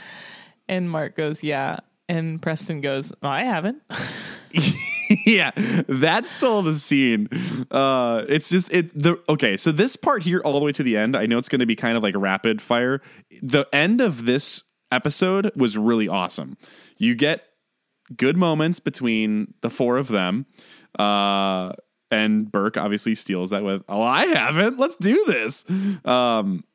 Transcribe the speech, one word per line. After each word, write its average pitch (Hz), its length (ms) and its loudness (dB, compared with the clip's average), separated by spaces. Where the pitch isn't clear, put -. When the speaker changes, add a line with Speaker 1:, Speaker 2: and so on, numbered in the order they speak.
Speaker 1:
And 180 220 -2
Mark 156 260 -4
goes, 151 280 -4
"Yeah." 147 340 -4
And 160 340 -4
Preston 156 380 -6
goes, 139 320 -4
"I 143 220 -2
haven't." 220 460 -2
<laughs> - 20 -14
Speaker 2:
<laughs> 1077 760 0
Yeah, 180 240 4
that 160 400 2
stole 226 340 2
the 156 140 0
scene. 123 520 2
Uh, 127 600 2
it's 151 200 0
just, 180 240 2
it, 170 240 0
the, 165 320 2
okay, 123 280 2
so 160 160 2
this 196 240 2
part 262 260 0
here 170 220 0
all 151 160 0
the 147 40 0
way 147 60 0
to 143 140 -2
the 117 120 2
end, 113 200 2
I 110 100 0
know 117 100 2
it's 123 120 -2
gonna 127 180 0
be 113 80 2
kind 117 220 -2
of, 113 80 -2
like, 98 120 0
rapid 98 460 -2
fire. 123 400 0
The 139 300 2
end 180 280 4
of 139 240 0
this 123 380 0
episode 185 640 0
was 120 200 2
really 110 300 2
awesome. 82 500 -4
You 165 200 0
get 151 260 0
good 139 200 2
moments 165 420 2
between 110 720 -2
the 117 80 -2
four 123 280 0
of 139 80 -2
them. 104 400 0
Uh, 98 760 0
and 107 400 2
Burke 104 240 0
obviously 104 400 -2
steals 92 340 -4
that 101 140 -2
with, 98 240 -2
"Oh, 101 140 -2
I 131 240 2
haven't. 226 520 0
Let's 294 160 0
do 254 320 2
this." 117 380 -2
Um, 113 580 0